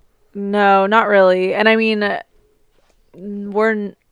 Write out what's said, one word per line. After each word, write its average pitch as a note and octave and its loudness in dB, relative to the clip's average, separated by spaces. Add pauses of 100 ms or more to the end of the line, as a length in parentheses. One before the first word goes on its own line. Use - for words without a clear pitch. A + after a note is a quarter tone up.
(340)
No, G3+ 0
not G#3+ 2
really. F#3 2
And G#3+ 0
I A3 4
mean, G#3 -2 (960)
we're G3+ -4
n-, G#3 -6 (160)